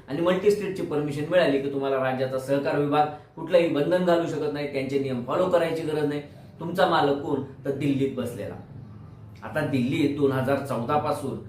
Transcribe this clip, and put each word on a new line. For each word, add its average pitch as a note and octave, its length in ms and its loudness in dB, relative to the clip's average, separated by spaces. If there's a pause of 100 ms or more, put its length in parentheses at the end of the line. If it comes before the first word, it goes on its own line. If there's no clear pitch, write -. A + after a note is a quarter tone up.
आणि C#3+ 120 -4
मल्टीस्टेटची F#3+ 640 2
परमिशन D3 480 -2
मिळाली C#3+ 320 4
की C#3 80 -2
तुम्हाला C3+ 260 0
राज्याचा C3 420 0
सहकार C#3 400 0
विभाग D3 280 4 (300)
कुठलंही E3 320 4
बंधन E3+ 360 2
घालू E3+ 220 4
शकत C#3+ 260 -2
नाही, C#3+ 200 -4
त्यांचे C3+ 260 -2
नियम B2+ 260 -2
फॉलो E3+ 240 0
करायची E3 340 2
गरज D3+ 220 -2
नाही. D3 180 -2 (380)
तुमचा F3+ 260 2
मालक D3 360 2
कोण? C#3 200 -2 (220)
तर C#3 60 -2
दिल्लीत C3 460 0
बसलेला. G2 380 -6 (880)
आता C#3 240 -2
दिल्लीत C#3 520 2
दोन C#3 140 4
हजार C3 340 0
चौदा A#2+ 320 0
पासून C#3+ 400 -4 (100)